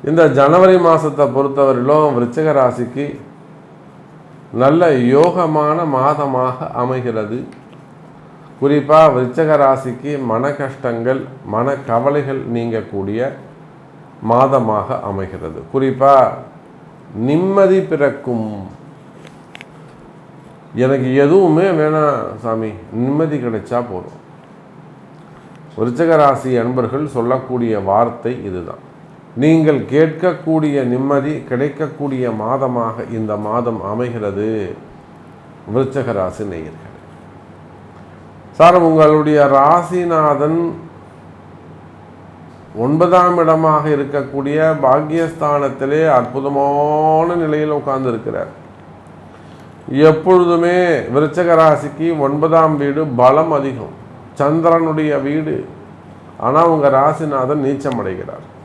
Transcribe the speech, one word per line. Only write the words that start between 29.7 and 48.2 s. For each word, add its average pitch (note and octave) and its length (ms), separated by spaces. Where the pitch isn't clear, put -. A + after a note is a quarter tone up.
கேட்கக்கூடிய D3+ 1040
நிம்மதி C#3 600
கிடைக்கக்கூடிய C#3 880
மாதமாக A#2 840
இந்த A2 220
மாதம் A2 480
அமைகிறது G#2+ 920
விருச்சக C3 380
ராசி F#2+ 300
நேயர்கள். D#2+ 460
சார், F3 240
உங்களுடைய D#3 680
ராசிநாதன் D#3+ 1300
ஒன்பதாம் F3 600
இடமாக D#3+ 520
இருக்கக்கூடிய C#3+ 920
பாக்கியஸ்தானத்திலே D3 1300
அற்புதமான C#3+ 1300
நிலையில் D3+ 340
உட்கார்ந்து C3+ 400
இருக்கிறார். G#2+ 380